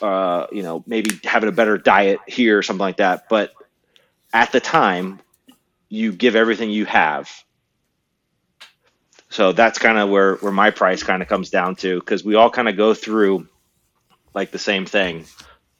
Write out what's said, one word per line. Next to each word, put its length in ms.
uh, 500
you 120
know, 220
maybe 380
having 260
a 40
better 240
diet 500
here 320
or 20
something 200
like 160
that. 320
But 240
at 180
the 80
time, 600
you 240
give 240
everything 340
you 160
have. 460
So 240
that's 260
kinda 260
where, 300
where 160
my 200
price 320
kinda 220
comes 240
down 280
to, 240
'cause 200
we 140
all 140
kinda 240
go 200
through, 540
like, 180
the 80
same 260
thing. 400